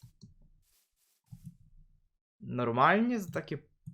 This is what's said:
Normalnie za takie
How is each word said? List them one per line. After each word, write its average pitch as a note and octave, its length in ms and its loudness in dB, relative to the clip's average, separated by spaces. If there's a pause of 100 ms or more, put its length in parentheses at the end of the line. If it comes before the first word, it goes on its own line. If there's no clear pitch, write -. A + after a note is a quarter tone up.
(2500)
Normalnie C#3 800 2
za F3 100 -8
takie D#3 280 -6 (360)